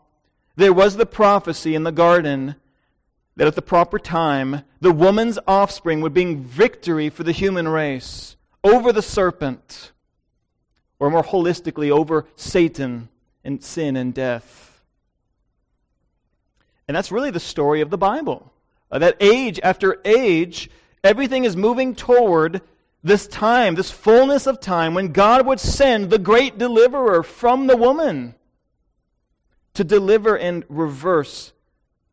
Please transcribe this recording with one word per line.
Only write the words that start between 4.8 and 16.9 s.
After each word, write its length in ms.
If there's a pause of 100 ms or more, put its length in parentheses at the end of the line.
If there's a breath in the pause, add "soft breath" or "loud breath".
the 120
woman's 540
offspring 540
would 140
bring 280
victory 680
for 160
the 80
human 340
race 720 (260)
over 300
the 100
serpent, 880 (1080)
or 100
more 140
holistically, 680
over 360 (100)
Satan 720 (340)
and 200
sin 340
and 180
death. 680 (2000)
And 100